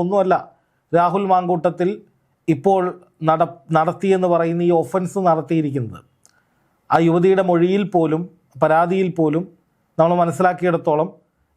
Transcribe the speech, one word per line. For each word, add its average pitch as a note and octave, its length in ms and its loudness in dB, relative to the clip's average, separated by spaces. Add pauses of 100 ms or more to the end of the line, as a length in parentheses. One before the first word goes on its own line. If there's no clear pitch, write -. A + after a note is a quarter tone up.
ഒന്നുമല്ല F#3 320 0 (640)
രാഹുൽ F3 340 0
മാങ്കൂട്ടത്തിൽ F3+ 580 0 (680)
ഇപ്പോൾ F#3+ 260 0 (480)
നട-, D#3+ 280 -2 (200)
നടത്തിയെന്ന് F3+ 560 0
പറയുന്ന E3+ 360 -2
ഈ - 20 2 (100)
ഒഫൻസ് F#3 380 -6 (100)
നടത്തിയിരിക്കുന്നത്. D3 720 -4 (920)
ആ D3 40 4 (100)
യുവതിയുടെ F#3 420 2
മൊഴിയിൽ F3+ 340 2 (100)
പോലും D#3+ 280 0 (400)
പരാതിയിൽ F3 560 2
പോലും D#3+ 260 0 (560)
നമ്മൾ E3+ 220 4
മനസ്സിലാക്കിയിടത്തോളം E3+ 840 0 (500)